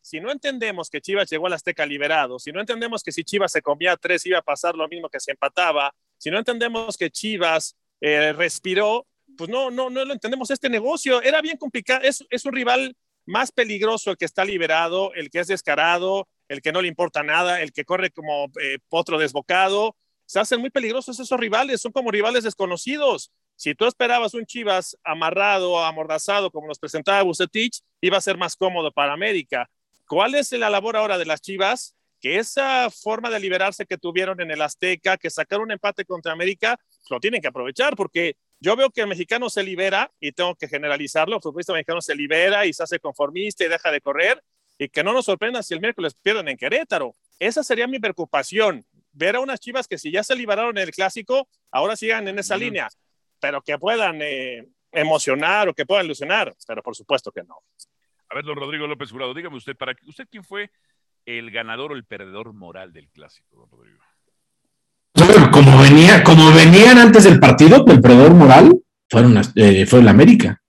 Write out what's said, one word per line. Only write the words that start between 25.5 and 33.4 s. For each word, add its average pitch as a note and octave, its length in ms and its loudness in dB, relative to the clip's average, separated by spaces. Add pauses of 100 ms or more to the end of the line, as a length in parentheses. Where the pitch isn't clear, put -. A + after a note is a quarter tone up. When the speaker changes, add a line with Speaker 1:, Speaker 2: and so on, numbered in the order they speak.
Speaker 1:
amordazado, D#3+ 680 -8
como D3+ 160 -18
nos D3+ 120 -18
presentaba D#3+ 420 -6
Vucetich, F#3+ 600 -6 (200)
iba F#3 160 -4
a F#3 40 -2
ser F#3 160 -8
más F3 180 -8
cómodo F3 360 -8
para C#3+ 220 -6
América. D#3+ 560 -10 (420)
¿Cuál G#3 240 -4
es C#4+ 160 -6
la A#3 180 -6
labor G#3 280 -6
ahora G#3+ 200 -6
de F3 80 -8
las D#3 140 -8
Chivas? G3 560 -8 (240)
Que D3 180 -8
esa B3+ 520 -6
forma A3+ 400 -12
de A3 100 -10
liberarse F#3+ 460 -8